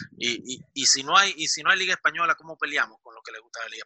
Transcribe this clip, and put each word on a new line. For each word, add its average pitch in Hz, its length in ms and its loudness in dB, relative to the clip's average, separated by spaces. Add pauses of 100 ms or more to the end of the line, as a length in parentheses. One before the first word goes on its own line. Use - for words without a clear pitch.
(160)
y, 120 380 -4
y, 127 60 -12 (160)
y 135 100 -2
si 135 180 4
no 165 140 4
hay, 196 180 6
y 151 120 -2
si 151 160 -4
no 170 80 4
hay 190 80 4
liga 185 160 0
española, 160 400 0
¿cómo 156 200 -16
peleamos 139 460 -2
con 113 140 -20
lo 113 80 -20
que 117 80 -14
le 110 80 -14
gusta 117 220 -14
la 113 80 -8
liga 110 160 -12